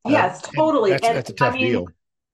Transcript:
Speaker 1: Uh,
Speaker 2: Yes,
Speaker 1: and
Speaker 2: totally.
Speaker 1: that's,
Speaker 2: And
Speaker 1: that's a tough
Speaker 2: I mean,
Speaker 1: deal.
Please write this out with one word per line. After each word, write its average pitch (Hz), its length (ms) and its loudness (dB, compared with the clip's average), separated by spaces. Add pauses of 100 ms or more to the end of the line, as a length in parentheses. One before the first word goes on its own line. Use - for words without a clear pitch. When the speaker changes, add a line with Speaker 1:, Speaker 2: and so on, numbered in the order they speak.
Speaker 1:
Uh, 240 60 -2
Speaker 2:
Yes, 185 340 0
Speaker 1:
and - 120 -16
Speaker 2:
totally. 294 340 2
Speaker 1:
that's, 175 180 2
Speaker 2:
And 160 80 0
Speaker 1:
that's 123 140 -6
a 107 40 -12
tough - 200 0
Speaker 2:
I - 20 -6
mean, 120 160 0
Speaker 1:
deal. 90 140 -2 (480)